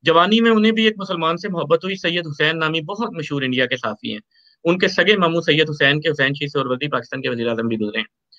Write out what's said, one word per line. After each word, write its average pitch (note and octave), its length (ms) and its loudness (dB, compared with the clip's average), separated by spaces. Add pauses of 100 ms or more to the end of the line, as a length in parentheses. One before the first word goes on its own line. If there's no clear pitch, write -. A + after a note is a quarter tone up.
जवानी F3+ 360 4
में A3+ 100 4
उन्हें A3 240 4
भी A3 120 4
एक G#3+ 120 2
मुसलमान E3+ 380 -2
से G3+ 120 -8
मोहब्बत E3 340 0
हुई, F#3+ 120 -4
सैयद F3 300 -4
हुसैन D#3 320 -2
नामी D#3+ 240 -2
बहुत G3+ 320 -6
मशहूर D3 320 -4
इंडिया B2+ 200 0
के B2 120 -4
साफी A2+ 340 -6
हैं। G#2+ 100 -10 (440)
उनके F#3 220 4
सगे F#3+ 300 2
मामू E3 240 2
सैयद D#3 260 2
हुसैन D3 320 2
के, D#3+ 100 -2
हुसैन C#3 240 0
शीर C#3+ 160 -6
सोहरवर्दी C3 380 -2
पाकिस्तान C3 340 -6
के C3 80 -4
वजीर A#2 200 -4
आजम A2+ 180 -2
भी A2+ 100 -2
गुजरे G#2+ 220 -4
हैं। G#2+ 80 -6 (320)